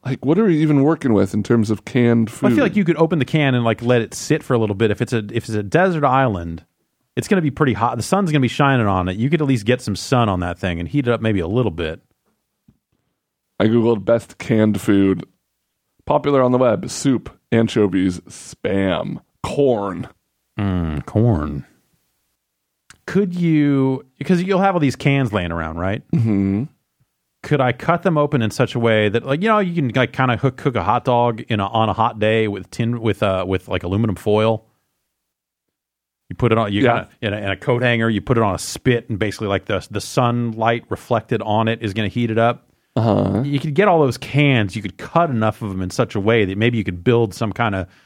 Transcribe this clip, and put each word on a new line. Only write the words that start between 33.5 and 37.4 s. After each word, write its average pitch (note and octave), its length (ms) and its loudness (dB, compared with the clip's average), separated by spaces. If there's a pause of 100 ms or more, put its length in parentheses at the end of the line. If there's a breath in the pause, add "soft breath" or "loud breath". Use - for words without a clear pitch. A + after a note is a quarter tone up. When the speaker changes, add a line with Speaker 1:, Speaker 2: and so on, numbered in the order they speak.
Speaker 2:
like, F#2+ 160 -4
aluminum G2 320 0
foil? G#2+ 500 0 (1600)
You - 60 -12
put A#2 160 0
it A2 60 4
on, G#2+ 160 0
you G2+ 100 2
Speaker 1:
Yeah. B2 60 4 (140)
Speaker 2:
kinda, - 60 -18 (120)
in G#2 120 -2
a, G#2 40 -4
in G2 140 -4